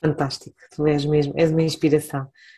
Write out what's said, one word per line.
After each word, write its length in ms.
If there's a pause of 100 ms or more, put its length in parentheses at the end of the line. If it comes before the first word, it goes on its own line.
Fantástico, 560 (180)
tu 120
és 200
mesmo, 300
és 140
uma 120
inspiração. 680 (300)